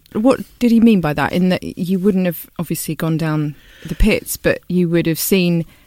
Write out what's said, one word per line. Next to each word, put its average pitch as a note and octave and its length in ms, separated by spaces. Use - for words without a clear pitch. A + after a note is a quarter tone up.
What A#3 280
did A#3+ 120
he A3+ 100
mean A3 200
by D3+ 140
that? C#3+ 180
In F3+ 160
that F3+ 140
you F3+ 360
wouldn't F#3 280
have - 220
obviously E3 360
gone D#3+ 220
down D3+ 400
the E3+ 120
pits, - 400
but - 320
you F3+ 200
would E3 180
have D#3+ 120
seen F3 460